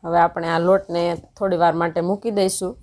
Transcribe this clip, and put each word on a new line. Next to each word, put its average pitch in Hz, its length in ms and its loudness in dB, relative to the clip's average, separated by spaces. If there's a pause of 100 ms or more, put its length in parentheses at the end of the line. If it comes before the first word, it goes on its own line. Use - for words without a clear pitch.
હવે 170 160 2
આપણે 170 320 0
આ 165 140 2
લોટને 185 340 2 (360)
થોડી 185 260 0
વાર 165 180 2
માટે 170 260 -2
મૂકી 202 320 -4
દઈશું. 190 320 -2 (120)